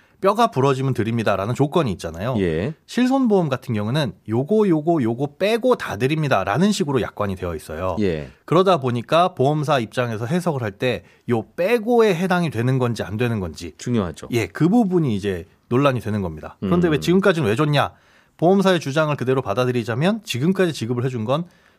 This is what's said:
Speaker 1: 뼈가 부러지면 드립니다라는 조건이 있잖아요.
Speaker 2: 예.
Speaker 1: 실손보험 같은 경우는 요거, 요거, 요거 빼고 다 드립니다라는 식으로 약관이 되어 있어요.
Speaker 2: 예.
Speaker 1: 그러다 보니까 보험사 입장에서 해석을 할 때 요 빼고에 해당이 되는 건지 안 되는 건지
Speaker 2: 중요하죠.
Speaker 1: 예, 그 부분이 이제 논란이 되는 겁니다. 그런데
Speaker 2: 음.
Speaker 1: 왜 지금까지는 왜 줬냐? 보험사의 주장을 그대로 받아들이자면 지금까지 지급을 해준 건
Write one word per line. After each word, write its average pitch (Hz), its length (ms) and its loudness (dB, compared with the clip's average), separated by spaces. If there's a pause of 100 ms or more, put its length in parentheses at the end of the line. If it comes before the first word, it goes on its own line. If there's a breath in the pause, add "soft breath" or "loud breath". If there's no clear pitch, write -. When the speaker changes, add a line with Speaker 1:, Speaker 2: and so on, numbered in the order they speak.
(200 loud breath)
Speaker 1:
뼈가 214 320 2
부러지면 135 420 0
드립니다라는 110 640 0
조건이 147 360 0
있잖아요. 87 460 -6
Speaker 2:
예. 92 360 0 (120)
Speaker 1:
실손보험 240 640 2
같은 123 260 -4
경우는 113 380 -2 (160)
요거, 165 400 2
요거, 156 340 2
요거 120 340 -2
빼고 226 380 2
다 - 220 -6
드립니다라는 131 760 2
식으로 143 320 0
약관이 98 320 -4
되어 87 220 -6
있어요. 82 420 -6
Speaker 2:
예. 78 320 -2 (140)
Speaker 1:
그러다 185 340 2
보니까 127 560 0
보험사 143 460 0
입장에서 117 460 -4
해석을 160 360 -2
할 104 160 -6
때 120 240 -2 (260 soft breath)
요 113 140 2 (140)
빼고에 220 580 2
해당이 175 360 0
되는 127 280 0
건지 120 240 0
안 101 140 -6
되는 117 240 0
건지 87 380 -8
Speaker 2:
중요하죠. 107 520 -4
Speaker 1:
예, 110 160 0
그 151 220 0
부분이 180 480 2
이제 92 280 -4 (240 soft breath)
논란이 127 320 2
되는 107 220 -4
겁니다. 80 380 -8
그런데 175 280 2
Speaker 2:
음. 156 40 2
Speaker 1:
왜 147 80 0
지금까지는 170 480 2
왜 110 80 2
줬냐? 147 360 0 (460 soft breath)
보험사의 190 420 4
주장을 147 360 0
그대로 131 260 0
받아들이자면 123 800 0
지금까지 175 500 0
지급을 120 320 -4
해준 123 200 -4
건 143 200 -2 (340 soft breath)